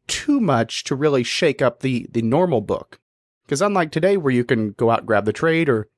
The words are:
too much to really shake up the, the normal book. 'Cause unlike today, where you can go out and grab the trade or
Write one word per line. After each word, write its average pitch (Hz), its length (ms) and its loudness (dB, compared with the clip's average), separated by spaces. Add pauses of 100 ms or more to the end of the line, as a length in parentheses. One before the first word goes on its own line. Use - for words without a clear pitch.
too - 320 -2
much 131 440 0
to 143 120 -4
really 139 280 2
shake 147 380 -2
up 127 180 0
the, 131 320 -4
the 117 100 0
normal 131 400 2
book. - 380 -6 (480)
'Cause 143 140 -2
unlike 190 300 0
today, 185 240 2
where 143 180 0
you 123 100 2
can 110 280 0
go 113 200 0
out 117 80 2
and - 80 -12
grab 104 180 2
the 107 80 0
trade 165 360 0
or 110 180 0 (100)